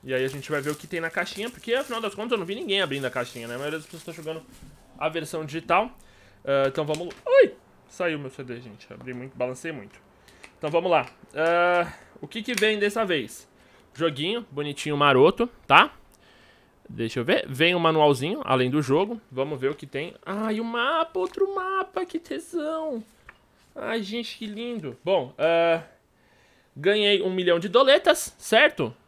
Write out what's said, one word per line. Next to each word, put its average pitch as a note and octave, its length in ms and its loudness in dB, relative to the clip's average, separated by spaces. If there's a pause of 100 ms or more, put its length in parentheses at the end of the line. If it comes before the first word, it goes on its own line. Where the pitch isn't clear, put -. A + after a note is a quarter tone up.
E C3 100 -8
aí C3 100 0
a C3 40 -2
gente C#3 240 -8
vai D3 100 -4
ver D3 80 -4
o D3+ 60 -4
que - 100 -18
tem F3 140 -8
na E3 100 -6
caixinha, G3 400 -6
porque A#3 240 -8
afinal B3+ 260 -4
das G#3+ 140 -6
contas A3+ 200 -6
eu A3+ 40 -2
não F3+ 80 -4
vi F#3 80 -8
ninguém G#3+ 260 -4
abrindo C#3 260 -4
a B2 40 -2
caixinha, A#2+ 380 -8
né? A#2+ 80 -10
A - 20 -8
maioria D3 220 -6
das D3+ 80 -18
pessoas D#3+ 160 -18
tá F3 80 -14
jogando D#3+ 320 -12 (560)
a D3+ 100 -2
versão D#3 340 -8
digital. E3 460 -2 (560)
Ah, C#3 220 2
então D3 180 -2
vamos... D#3 220 -4 (180)
Ui! C5 280 6 (340)
Saiu E3 320 -4
meu C3+ 100 -10
C C3+ 140 -14
D, A#2+ 180 -12
gente. A#2 320 -20
Abri B2 220 -14
muito, B2 200 -14
balancei B2+ 360 -6
muito. G#2+ 280 -16 (600)
Então D3+ 100 -6
vamos E3+ 220 2
lá. C#3 160 4 (260)
Ah, E3+ 580 2 (300)
o D3 60 -14
que A3+ 160 -10
que B3 100 -4
vem G#3+ 240 2
dessa G#3 260 0
vez? D#3 460 -4 (460)
Joguinho, E3 560 -4
bonitinho, D3 440 -6
maroto, C#3+ 540 6 (160)
tá? F3+ 260 8 (1000)
Deixa A2+ 280 -4
eu A#2 40 -2
ver. F3 240 0
Vem D#3+ 280 2
um F3 40 0
manualzinho, D#3+ 640 4
além B2+ 240 2
do C#3+ 140 0
jogo. F#3 400 0 (100)
Vamos C3+ 300 -6
ver C3+ 80 0
o D3+ 60 -6
que D3 100 -18
tem. C#3 300 -10 (100)
Ah, G#3+ 260 -4
e G#3+ 80 -2
o A3+ 60 -4
mapa, C#4+ 540 -2
outro G4 340 -2
mapa, F#4+ 500 -4
que F4 140 -8
tesão. D#4+ 880 -6 (720)
Ai, - 260 -6
gente, G#3+ 340 -8
que A3 120 -12
lindo. G#3 580 -10
Bom, D#3+ 320 0
ah, E3 460 2 (920)
ganhei G3+ 460 2
um F#3 100 0
milhão F3 280 2
de F#3 100 -6
doletas, C#4 680 4
certo? A3 520 2 (160)